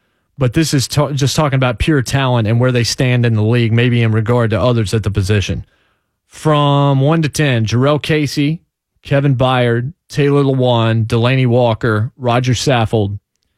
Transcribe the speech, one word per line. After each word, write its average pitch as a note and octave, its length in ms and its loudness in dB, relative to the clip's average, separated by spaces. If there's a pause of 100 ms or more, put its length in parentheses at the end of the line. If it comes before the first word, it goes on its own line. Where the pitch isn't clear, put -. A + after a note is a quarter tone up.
(380)
But B2+ 140 0
this D#3+ 220 0
is C3+ 120 0
ta-, C#3+ 260 -2
just C#3 220 -2
talking C#3+ 220 0
about B2+ 220 -2
pure D3 240 2
talent B2 440 0
and A#2 140 0
where B2+ 120 2
they A#2+ 120 0
stand B2 420 0
in A2+ 80 0
the G#2+ 80 0
league, A2+ 300 0
maybe A#2+ 300 2
in A2+ 100 0
regard A2+ 380 0
to G#2+ 100 -2
others A#2 340 0
at A2 80 -2
the G2+ 80 -4
position. F#2+ 560 -2 (600)
From C#3+ 760 0
one D#3 220 2
to D3+ 60 -2
ten, C3 380 0
Jarrell C#3 360 0
Casey, D3+ 600 -2 (400)
Kevin C#3+ 320 0
Byard, B2 600 0 (140)
Taylor C#3+ 360 0
Lewan, A#2 640 0
Delanie B2 400 0
Walker, A#2 680 0
Roger B2+ 360 0
Saffold, A2 680 0 (400)